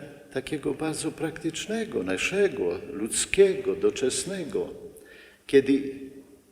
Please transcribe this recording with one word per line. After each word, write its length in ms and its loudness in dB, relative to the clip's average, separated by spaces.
takiego 420 -2
bardzo 380 -4
praktycznego, 920 -4
naszego, 760 2
ludzkiego, 840 2
doczesnego, 920 -2
kiedy 520 4